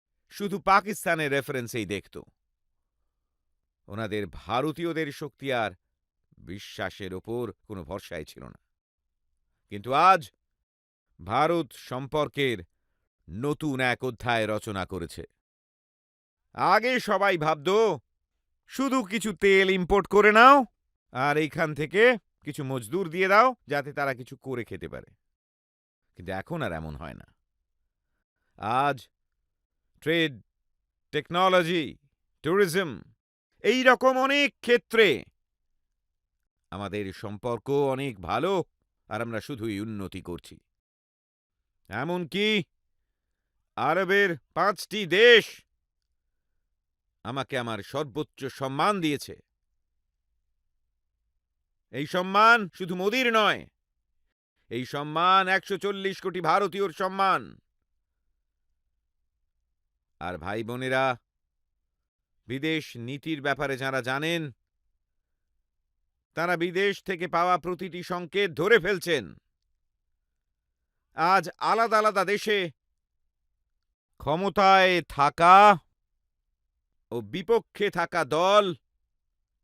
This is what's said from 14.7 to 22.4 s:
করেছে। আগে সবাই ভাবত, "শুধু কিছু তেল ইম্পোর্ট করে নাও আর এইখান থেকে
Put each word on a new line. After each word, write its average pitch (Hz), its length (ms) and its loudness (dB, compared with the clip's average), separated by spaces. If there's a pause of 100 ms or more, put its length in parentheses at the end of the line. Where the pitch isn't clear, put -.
করেছে। 85 380 -10 (1300)
আগে 214 460 2
সবাই 196 380 0
ভাবত, 160 600 0 (720)
"শুধু 262 360 -2
কিছু 196 300 -4
তেল 190 360 4
ইম্পোর্ট 190 380 2
করে 208 240 6
নাও 247 340 6 (460)
আর 143 260 -2
এইখান 156 380 -4
থেকে 202 420 2 (260)